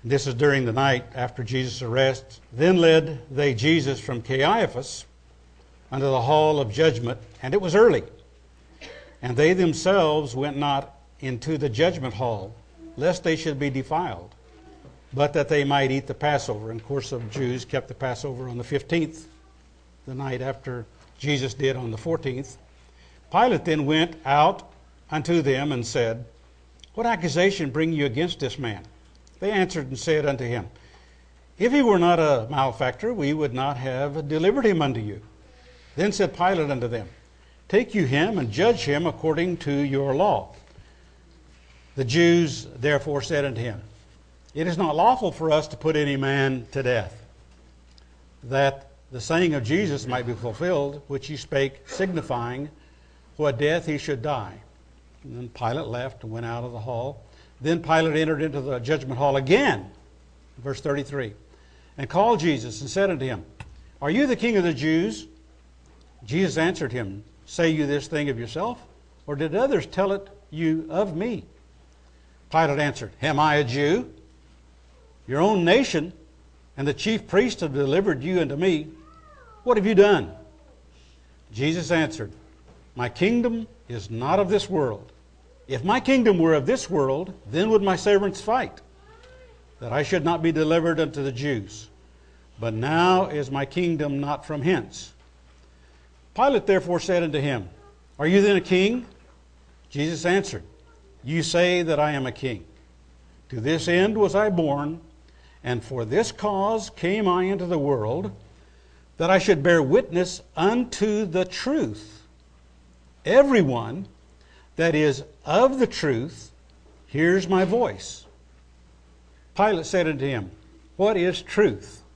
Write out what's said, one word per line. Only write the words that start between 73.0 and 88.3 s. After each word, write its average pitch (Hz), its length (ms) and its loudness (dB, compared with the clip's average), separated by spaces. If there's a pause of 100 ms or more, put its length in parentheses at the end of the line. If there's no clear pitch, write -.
"Am 143 180 0
I 151 180 4
a 147 80 4
Jew? 147 460 0 (1160)
Your 135 120 -2
own 185 280 4
nation 185 480 2 (640)
and 139 100 -2
the 147 60 -2
chief 220 320 -2
priests 214 340 2
have 151 140 -4
delivered 143 480 0
you 180 180 0
unto 143 160 -2
me. 160 320 0 (760)
What 240 120 4
have 196 80 2
you 220 100 2
done?" 196 380 6 (1200)
Jesus 147 380 -2
answered, 151 420 0 (640)
"My 123 140 -4
kingdom 226 580 0 (180)
is 104 240 -10
not 131 280 0
of 190 100 0
this 196 220 0
world. 135 420 -4 (540)
If 131 180 -6
my 220 160 2
kingdom 226 380 4
were 160 160 6
of 143 100 2
this 254 240 0
world, 160 460 -2 (160)
then 180 180 0
would 214 140 4
my 190 140 2
servants 202 440 2